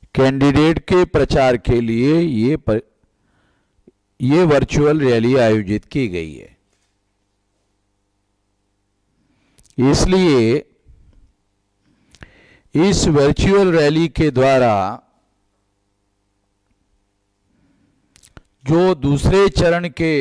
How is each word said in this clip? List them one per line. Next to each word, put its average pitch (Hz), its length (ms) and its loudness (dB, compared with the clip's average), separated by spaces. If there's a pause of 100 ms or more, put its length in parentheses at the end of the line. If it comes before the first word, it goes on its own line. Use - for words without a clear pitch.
(140)
कैंडिडेट 139 640 2
के 180 260 0
प्रचार 135 540 0
के 120 220 -2
लिए 120 380 0
ये 143 400 -2
पर, 110 220 -4 (1400)
ये 143 240 0
वर्चुअल 151 560 0
रैली 120 360 2
आयोजित 110 480 0
की 135 240 -4
गई 82 260 -10
है। 50 220 -20 (3250)
इसलिए 143 760 0 (2000)
इस 175 340 0
वर्चुअल 170 640 2
रैली 160 380 0
के 156 200 -2
द्वारा 127 460 2 (4000)
जो 170 300 0
दूसरे 143 560 0
चरण 170 400 -2
के 160 300 -4